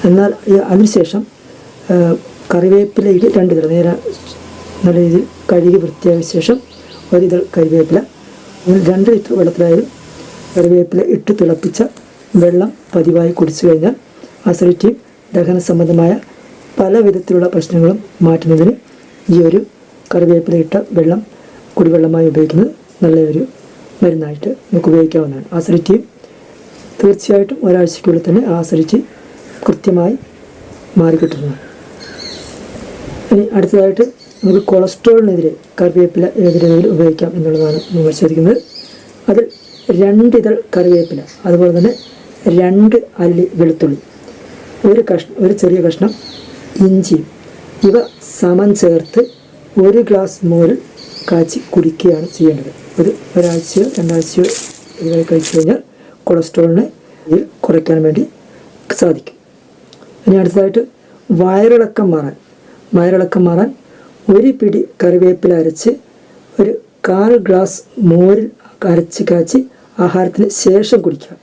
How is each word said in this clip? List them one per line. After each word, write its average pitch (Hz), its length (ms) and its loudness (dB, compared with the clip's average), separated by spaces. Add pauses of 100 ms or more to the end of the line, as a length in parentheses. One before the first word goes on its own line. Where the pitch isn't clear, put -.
എന്നാൽ 196 300 2 (140)
ഈ 196 60 4
അതിനുശേഷം, 196 720 0 (640)
ആ, 170 260 2 (380)
കറിവേപ്പിലയിൽ 196 800 2
രണ്ട് 180 180 2
ഇതൾ 160 140 -2
നേരെ 170 220 0 (960)
നല്ല 175 160 2
രീതിയിൽ 175 260 0 (260)
കഴുകി 175 240 2
വൃത്തിയായ 170 440 -2
ശേഷം 180 400 -2 (540)
ഒരിതൾ 175 320 0 (120)
കറിവേപ്പില 160 440 0 (680)
ഒരു 190 100 4
രണ്ട് 185 320 2
ലിറ്റർ 202 280 -2
വെള്ളത്തിലായാലും 170 480 0 (680)
കറിവേപ്പില 175 460 2
ഇട്ട് - 380 -2
തിളപ്പിച്ച 165 420 -2 (540)
വെള്ളം 175 360 2 (220)
പതിവായി 170 380 0
കുടിച്ചു 165 340 -2
കഴിഞ്ഞാൽ 170 280 2 (520)
അസിഡിറ്റിയും 180 500 0 (380)
ദഹന 180 240 0
സംബന്ധമായ 170 640 0 (580)
പല 196 200 2
വിധത്തിലുള്ള 185 500 0
പ്രശ്നങ്ങളും 170 560 0 (180)
മാറ്റുന്നതിന് 165 500 2 (580)
ഈ 170 120 4
ഒരു 175 240 0 (480)
കറിവേപ്പില 170 420 0
ഇട്ട 165 240 -2 (120)
വെള്ളം 170 340 0 (520)
കുടിവെള്ളമായി 165 500 2
ഉപയോഗിക്കുന്നത് 156 420 0 (320)
നല്ലൊരു 160 440 0 (560)
മരുന്നായിട്ട് 160 460 -4
നമുക്ക് - 400 -4
ഉപയോഗിക്കാവുന്നതാണ്. 156 640 0
അസിഡിറ്റിയും 175 520 0 (1000)
തീർച്ചയായിട്ടും 202 580 0
ഒരാഴ്ചയ്ക്കുള്ളിൽ 175 680 0
തന്നെ 220 200 0
ആ 170 100 -2
അസിഡിറ്റി 165 460 -2 (640)
കൃത്യമായി 185 500 -2 (800)
മാറിക്കിട്ടുന്നതാണ്. 156 720 -2 (1600)
ഇനി 208 180 2
അടുത്തതായിട്ട് 196 500 2 (420)
നമുക്ക് 196 220 2
കൊളസ്ട്രോളിനെതിരെ 190 880 2 (240)
കറിവേപ്പില 175 440 2 (120)
ഏത് 175 180 2
രീതിയിൽ 170 320 2
ഉപയോഗിക്കാം 165 480 0
എന്നുള്ളതാണ് 156 420 -2
നമ്മൾ 165 280 -4
പരിശോധിക്കുന്നത്. 160 580 0 (640)
അതിൽ 226 180 0 (440)
രണ്ടിതൾ 214 720 2 (140)
കറിവേപ്പില, 170 460 0 (240)
അതുപോലെ 175 320 2
തന്നെ 220 160 2 (540)
രണ്ട് 190 480 4 (220)
അല്ലി 175 360 0
വെളുത്തുള്ളി, 160 440 0 (880)
ഒരു 220 160 2 (100)
കഷ്-, - 240 -8
ഒരു 196 140 2
ചെറിയ 180 280 0
കഷ്ണം 170 340 -2 (720)
ഇഞ്ചി, 190 380 0 (640)
ഇവ 233 140 4 (380)
സമം 190 340 2
ചേർത്ത് 170 520 0 (540)
ഒരു 202 180 4
ഗ്ലാസ് 190 480 -2
മോരിൽ 170 320 2 (540)
കാച്ചി 165 260 -2 (120)
കുടിക്കുകയാണ് 170 560 0 (100)
ചെയ്യേണ്ടത്. 151 640 -4
ഇത് 196 140 0 (220)
ഒരാഴ്ചയോ 175 500 -2 (120)
രണ്ടാഴ്ചയോ 165 460 -2 (560)
ഇതുവരെ 165 320 -2
കഴിച്ചു 160 240 -2
കഴിഞ്ഞാൽ 160 220 0 (460)
കൊളസ്ട്രോളിനെ 170 680 0 (340)
ഇതിൽ 160 180 0 (160)
കുറയ്ക്കാൻ 160 420 0
വേണ്ടി 156 240 0 (720)
സാധിക്കും. - 360 -2 (920)
ഇനി 190 100 4
അടുത്തതായിട്ട് 196 500 0 (460)
വയറിളക്കം 208 800 2
മാറാൻ, 147 260 -4 (580)
വയറിളക്കം 180 500 2
മാറാൻ 185 300 0 (540)
ഒരു 233 240 4 (100)
പിടി 175 220 0 (200)
കറിവേപ്പില 180 500 2
അരച്ച് 160 360 -2 (720)
ഒരു 214 180 0 (300)
കാൽ 202 280 2
ഗ്ലാസ് 190 460 0 (160)
മോരിൽ 190 520 2 (340)
അരച്ച് 170 460 -2
കാച്ചി 175 340 0 (340)
ആഹാരത്തിന് 185 500 -2
ശേഷം 202 520 0
കുടിക്കുക. - 420 -6